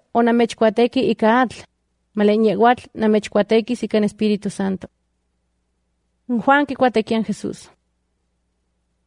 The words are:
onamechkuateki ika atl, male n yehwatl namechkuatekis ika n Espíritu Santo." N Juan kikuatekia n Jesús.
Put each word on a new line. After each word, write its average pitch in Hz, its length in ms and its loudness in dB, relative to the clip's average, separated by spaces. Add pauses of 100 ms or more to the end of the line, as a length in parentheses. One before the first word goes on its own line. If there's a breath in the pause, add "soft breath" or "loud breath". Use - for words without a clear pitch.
(140)
onamechkuateki 233 960 0
ika 226 300 2
atl, 240 180 -2 (560)
male 208 220 2
n 226 80 2
yehwatl 220 400 2 (100)
namechkuatekis 214 880 0
ika - 180 -2
n 175 40 0
Espíritu 208 460 -2
Santo." 190 360 -6 (1400)
N 240 140 -2
Juan 277 240 2
kikuatekia 240 520 -2
n 214 60 -4
Jesús. - 460 -10 (1400)